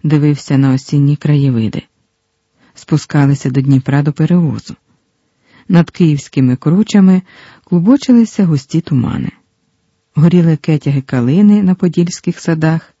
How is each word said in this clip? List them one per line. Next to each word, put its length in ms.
дивився 540
на 160
осінні 420
краєвиди. 680
Спускалися 760
до 120
Дніпра 420
до 100
перевозу. 640
Над 220
київськими 640
кручами 680
клубочилися 840
густі 360
тумани. 500
Горіли 420
кетяги 440
калини 600
на 120
подільських 640
садах 600